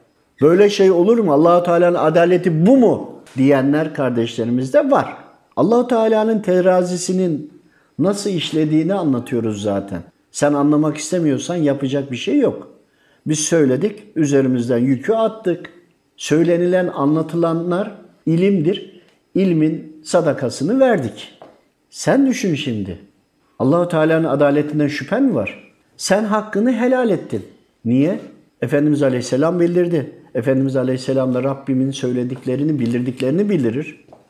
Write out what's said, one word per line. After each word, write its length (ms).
Böyle 280
şey 220
olur 260
mu? 160
Allah-u 300
Teala'nın 340
adaleti 680
bu 120
mu? 320
Diyenler 560
kardeşlerimiz 800
de 180
var. 260
Allah-u 320
Teala'nın 520
terazisinin 1120
nasıl 300
işlediğini 640
anlatıyoruz 680
zaten. 400
Sen 220
anlamak 440
istemiyorsan 580
yapacak 560
bir 60
şey 220
yok. 280
Biz 120
söyledik, 640
üzerimizden 600
yükü 360
attık. 560
Söylenilen, 680
anlatılanlar 1040
ilimdir. 760
İlmin 680
sadakasını 760
verdik. 600
Sen 380
düşün 280
şimdi. 440
Allah-u 280
Teala'nın 400
adaletinden 600
şüphen 360
mi 120
var? 380
Sen 260
hakkını 500
helal 360
ettin. 360
Niye? 340
Efendimiz 420
Aleyhisselam 560
bildirdi. 520
Efendimiz 400
Aleyhisselam 580
da 100
Rabbimin 480
söylediklerini, 880
bildirdiklerini 720
bildirir. 560